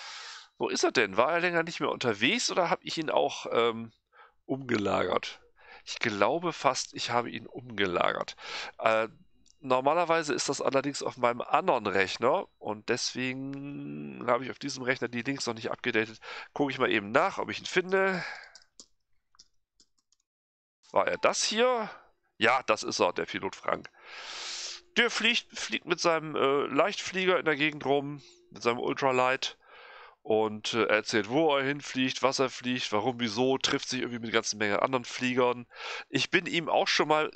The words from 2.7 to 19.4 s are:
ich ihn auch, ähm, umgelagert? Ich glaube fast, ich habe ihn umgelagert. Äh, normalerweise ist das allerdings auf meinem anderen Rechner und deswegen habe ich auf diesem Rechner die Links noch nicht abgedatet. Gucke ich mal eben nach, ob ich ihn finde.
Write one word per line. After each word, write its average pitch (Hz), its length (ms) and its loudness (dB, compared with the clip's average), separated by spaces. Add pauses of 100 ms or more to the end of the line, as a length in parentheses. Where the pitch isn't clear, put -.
ich 160 140 -6
ihn 170 120 -4
auch, - 420 0
ähm, 113 400 0 (540)
umgelagert? 101 960 0 (420)
Ich - 160 -10
glaube 123 540 2
fast, - 420 0
ich 120 160 -4
habe 120 180 0
ihn 113 160 -10
umgelagert. 101 920 -2 (440)
Äh, 113 300 2 (500)
normalerweise 147 720 2
ist - 160 -2
das 139 120 -4
allerdings 139 420 -2
auf - 140 -6
meinem 120 240 4
anderen 143 460 2
Rechner 101 600 2 (100)
und 107 320 -8
deswegen 139 1400 -6
habe 123 180 2
ich 123 60 -8
auf - 80 -14
diesem 131 240 -8
Rechner 123 240 0
die 120 160 -4
Links 139 220 -4
noch 120 80 -2
nicht 113 180 -6
abgedatet. 113 480 -2 (340)
Gucke 143 180 2
ich 131 80 -6
mal 117 120 4
eben 104 200 2
nach, 165 260 2
ob - 120 -4
ich 104 100 -6
ihn - 60 -14
finde. 185 580 0 (2750)